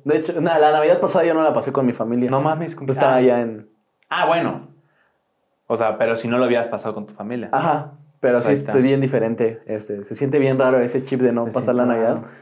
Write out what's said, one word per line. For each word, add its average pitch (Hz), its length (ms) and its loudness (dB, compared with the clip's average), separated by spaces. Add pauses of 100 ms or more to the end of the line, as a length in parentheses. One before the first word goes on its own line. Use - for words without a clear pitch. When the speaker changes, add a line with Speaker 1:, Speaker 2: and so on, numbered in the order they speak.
Speaker 1:
De 151 120 2
hecho, 170 240 -2
na-, 165 180 0
la 151 140 6
Navidad 156 280 2
pasada 185 260 0
yo 160 80 2
no 160 80 2
la 151 100 4
pasé 117 180 -2
con 131 140 0
mi 120 80 2
familia. 120 380 -2
Speaker 2:
No 135 100 2
mames, 160 340 -2
¿con 139 120 -10
Speaker 1:
Yo 135 60 -2
estaba 135 240 2
Speaker 2:
ah. 127 40 4
Speaker 1:
ya 123 220 4
en 113 260 -8 (400)
Speaker 2:
Ah, 170 180 -2
bueno. - 420 -2 (1000)
O 117 100 -2
sea, 110 220 -2
pero 113 180 0
si 117 120 -6
no 120 100 0
lo 127 80 2
hubieras 117 220 0
pasado 107 260 -8
con 104 120 -10
tu - 60 -20
familia. 110 400 -10
Speaker 1:
Ajá, 147 400 -2 (280)
pero 123 200 2
sí 117 80 0
Speaker 2:
Ahí 139 60 4
está. 139 160 -4
Speaker 1:
estoy 127 120 2
bien 139 200 2
diferente. 113 640 -2
Este, 104 380 -8
se 113 100 -12
siente 143 240 0
bien 135 200 2
raro 131 200 4
ese 127 260 0
chip 131 160 -4
de 123 120 4
no 117 160 -2
Speaker 2:
Se 110 40 -8
Speaker 1:
pasar 123 220 0
la 123 80 2
Speaker 2:
siente 120 180 0
Speaker 1:
Navidad. 117 220 0
Speaker 2:
raro. - 60 -18 (140)